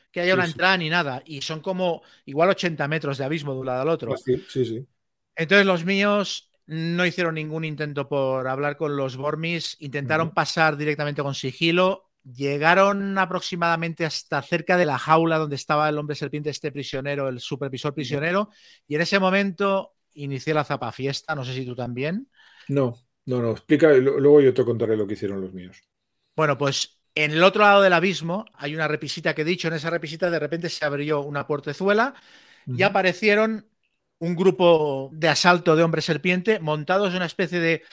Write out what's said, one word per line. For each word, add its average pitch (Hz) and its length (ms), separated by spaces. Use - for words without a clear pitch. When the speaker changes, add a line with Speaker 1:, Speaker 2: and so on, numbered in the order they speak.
Speaker 1:
que 175 100
haya 180 120
Speaker 2:
Sí, - 20
Speaker 1:
una 185 120
Speaker 2:
sí. 165 40
Speaker 1:
entrada 180 260
ni 160 120
nada. 147 360
Y 139 160
son 156 200
como 185 400
igual 156 240
ochenta 160 400
metros 147 300
de 139 40
abismo 143 300
de 131 60
un 127 80
lado 127 160
al 151 60
otro. 127 220
Speaker 2:
Fácil, 127 380
sí, 127 160
sí. 113 200
Speaker 1:
Entonces 185 300
los 180 200
míos 202 640
no 165 400
hicieron 170 300
ningún 156 280
intento 147 460
por 131 400
hablar 143 260
con 147 220
los 131 180
Bormis. 151 640
Intentaron 147 480
Speaker 2:
Ujú. 151 60
Speaker 1:
pasar 160 420
directamente 147 480
con 139 120
sigilo. 170 680
Llegaron 170 960
aproximadamente 170 840
hasta 147 380
cerca 175 340
de 180 100
la 139 120
jaula 160 400
donde 151 180
estaba 151 320
el 151 100
hombre 147 160
serpiente, 147 360
este 143 240
prisionero, 139 560
el 127 100
supervisor 135 520
Speaker 2:
Ujú. 139 40
Speaker 1:
prisionero, 156 540
y 147 100
en 156 60
ese 170 160
momento 196 760
inicié 139 400
la 151 120
zapafiesta, 135 720
no 135 100
sé 127 80
si 131 120
tú 123 80
también. 127 540
Speaker 2:
No, 135 300
no, 127 140
no, 117 100
explica, 151 420
lo-, 139 260
luego 143 220
yo 127 120
te 127 120
contaré 113 320
lo 104 100
que 104 60
hicieron 98 260
los 92 140
míos. 92 240
Speaker 1:
Bueno, 147 220
pues 139 400
en 151 140
el 160 120
otro 202 200
lado 202 180
del 190 120
abismo 170 600
hay 147 220
una 160 120
repisita 151 460
que 160 80
he 151 40
dicho. 175 220
En 160 60
esa 160 160
repisita 165 400
de 170 80
repente 160 320
se - 160
abrió 147 360
una 143 260
puertezuela 190 640
y 147 120
Speaker 2:
Ujú. - 0
Speaker 1:
aparecieron 202 840
un 175 160
grupo 160 800
de 160 140
asalto 170 480
de 160 60
hombres 160 240
serpiente 180 540
montados 160 500
en 180 80
una 180 80
especie 175 340
de 165 340